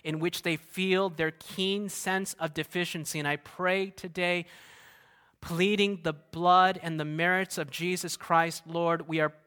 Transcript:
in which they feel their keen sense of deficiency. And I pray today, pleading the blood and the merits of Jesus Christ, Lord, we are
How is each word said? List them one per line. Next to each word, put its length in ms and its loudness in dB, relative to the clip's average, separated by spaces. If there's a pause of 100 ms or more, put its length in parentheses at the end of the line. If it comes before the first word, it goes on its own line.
in 160 -4
which 240 -2
they 140 0
feel 520 0
their 220 -2
keen 580 -4
sense 460 -2
of 200 -4
deficiency. 640 -4
And 100 0
I 80 2
pray 540 -2
today, 560 -2 (920)
pleading 600 2
the 120 -2
blood 680 4
and 160 -4
the 60 -2
merits 540 0
of 120 -6
Jesus 460 -4
Christ, 500 2
Lord, 400 0
we 140 0
are 140 2 (120)